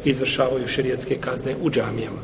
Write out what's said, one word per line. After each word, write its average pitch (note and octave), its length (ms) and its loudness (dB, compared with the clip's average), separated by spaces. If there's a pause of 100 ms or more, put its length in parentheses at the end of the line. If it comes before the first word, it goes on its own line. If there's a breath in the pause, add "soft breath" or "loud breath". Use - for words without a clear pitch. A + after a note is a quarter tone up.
izvršavaju C3 640 2
šerijatske B2+ 460 0
kazne C3 480 -4
u D#3 80 2
džamijama. A2 540 0